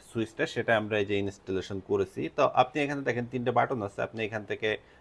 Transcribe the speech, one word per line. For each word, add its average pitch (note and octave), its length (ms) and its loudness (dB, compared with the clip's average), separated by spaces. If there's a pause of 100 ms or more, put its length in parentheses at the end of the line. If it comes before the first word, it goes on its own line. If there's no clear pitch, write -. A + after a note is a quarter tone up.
(140)
সুইচটা, A#2 320 -2
সেটা A#2 320 2
আমরা G#2+ 220 2
এই G2+ 60 4
যে G2+ 120 0
ইনস্টলেশন G2 640 -4
করেছি। G2+ 560 -2
তো C#3+ 80 4
আপনি B2+ 380 2
এখানে C#3+ 200 -2
দেখেন A#2+ 240 0
তিনটে A#2+ 260 -2
বাটন A#2+ 300 2
আছে, G2+ 200 -4
আপনি A2+ 220 -4
এখান G#2+ 220 -6
থেকে, G#2+ 320 -2 (240)